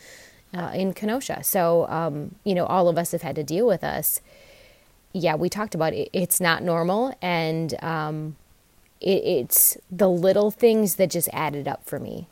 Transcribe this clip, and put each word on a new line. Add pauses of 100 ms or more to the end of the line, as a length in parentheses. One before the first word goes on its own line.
(540)
uh,
in
Kenosha.
So,
um, (100)
you
know,
all
of
us
have
had
to
deal
with
us. (920)
Yeah,
we
talked
about
it.
It's
not
normal.
And,
um, (640)
it,
it's (140)
the
little
things
that
just
added
up
for
me